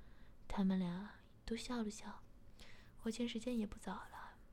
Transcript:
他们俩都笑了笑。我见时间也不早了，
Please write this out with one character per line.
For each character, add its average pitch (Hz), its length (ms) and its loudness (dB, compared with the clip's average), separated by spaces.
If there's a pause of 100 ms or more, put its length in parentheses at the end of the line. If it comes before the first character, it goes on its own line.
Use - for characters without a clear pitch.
(460)
他 - 160 6
们 190 160 8
俩 185 320 2 (360)
都 226 100 2
笑 240 260 2
了 214 80 2
笑。 208 320 -6 (800)
我 226 60 4
见 240 160 2
时 233 140 0
间 247 160 2
也 214 100 6
不 - 120 -6
早 190 160 -2
了， - 400 -8 (180)